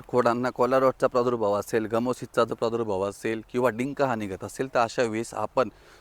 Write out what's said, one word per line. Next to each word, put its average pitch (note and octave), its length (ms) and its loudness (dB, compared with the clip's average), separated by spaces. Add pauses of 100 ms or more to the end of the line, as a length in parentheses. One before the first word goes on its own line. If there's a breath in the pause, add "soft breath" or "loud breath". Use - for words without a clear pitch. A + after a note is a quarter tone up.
खोडांना B2 420 2
कॉलर B2 320 2
रॉटचा C3 260 2
प्रादुर्भाव A#2+ 460 2
असेल, A2 320 0
गमोसिसचा A#2+ 580 0
जर A#2 100 -2
प्रादुर्भाव A2+ 500 -2
असेल A2 380 -4 (100)
किंवा B2 180 2
डिंक C3 320 -4
हा C3 140 0
निघत G2+ 280 -6
असेल C3 300 -8
तर C3 60 2
अशा A#2+ 240 0
वेळेस A2 320 -4
आपण G#2+ 340 0 (320 loud breath)